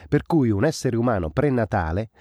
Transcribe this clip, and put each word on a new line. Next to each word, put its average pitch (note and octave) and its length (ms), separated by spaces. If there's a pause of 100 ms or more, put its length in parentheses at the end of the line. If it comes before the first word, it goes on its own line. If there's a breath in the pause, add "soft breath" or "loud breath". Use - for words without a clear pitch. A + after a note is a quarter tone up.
per C#3+ 140
cui C#3 280
un G#2 140
essere C#3 320
umano A2 340
prenatale A2 800 (100 loud breath)